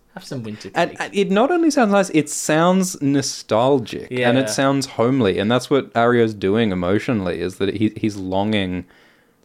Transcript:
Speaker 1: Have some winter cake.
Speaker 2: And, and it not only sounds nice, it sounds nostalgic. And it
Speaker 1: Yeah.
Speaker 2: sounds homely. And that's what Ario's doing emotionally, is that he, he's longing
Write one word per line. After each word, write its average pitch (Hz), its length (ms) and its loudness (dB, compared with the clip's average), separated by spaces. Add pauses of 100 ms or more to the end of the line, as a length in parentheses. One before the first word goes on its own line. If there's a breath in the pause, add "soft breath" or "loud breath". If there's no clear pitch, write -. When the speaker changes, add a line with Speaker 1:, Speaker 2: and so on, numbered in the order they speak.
(140)
Speaker 1:
Have - 100 -18
some 131 200 -10
winter 107 260 -12
cake. 120 80 -8
Speaker 2:
And, 170 240 -4
and 147 120 -8
it 196 160 0
not 220 220 2
only 339 200 2
sounds 233 200 2
nice, 196 200 2
it 151 180 2
sounds 185 720 0
nostalgic. 135 1080 0
And 123 260 0
it 135 40 4
Speaker 1:
Yeah. - 40 -4
Speaker 2:
sounds 135 400 0
homely. 113 540 2
And 104 120 0
that's 127 180 0
what 135 240 0
Ario's 117 400 4
doing 101 380 0
emotionally, 90 720 -2
is 90 160 -4
that 98 180 0
he, 107 220 0
he's 104 180 -4
longing 95 720 -2 (600 soft breath)